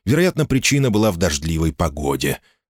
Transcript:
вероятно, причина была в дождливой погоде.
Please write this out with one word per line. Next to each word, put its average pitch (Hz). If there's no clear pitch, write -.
вероятно, 156
причина 135
была 107
в 87
дождливой 80
погоде. 71